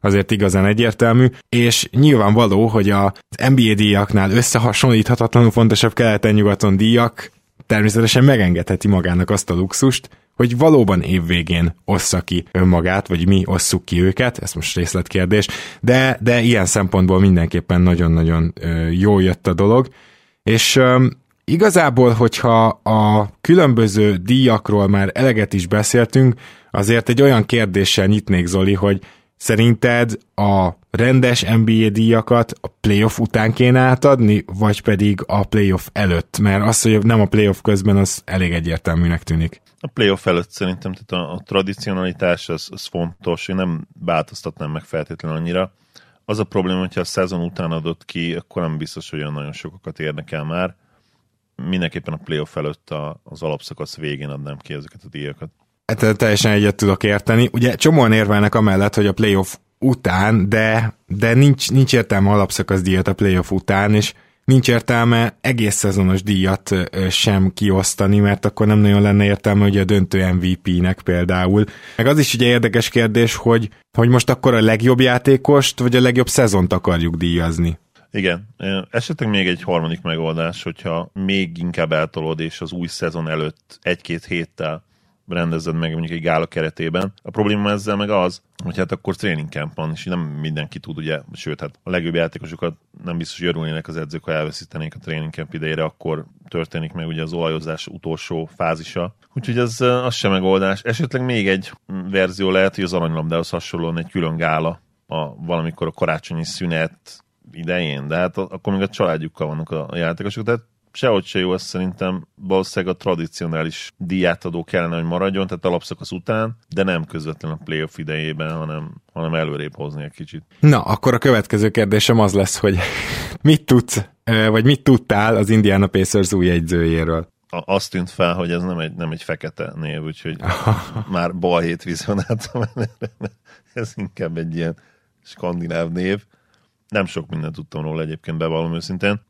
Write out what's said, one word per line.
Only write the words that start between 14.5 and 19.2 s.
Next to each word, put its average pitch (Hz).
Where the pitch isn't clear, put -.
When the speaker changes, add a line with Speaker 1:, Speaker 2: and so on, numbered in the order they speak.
Speaker 1:
most -
részletkérdés, 90
de, 127
de 120
ilyen 113
szempontból 92
mindenképpen 87
nagyon-nagyon, 82
ö, 82
jól 95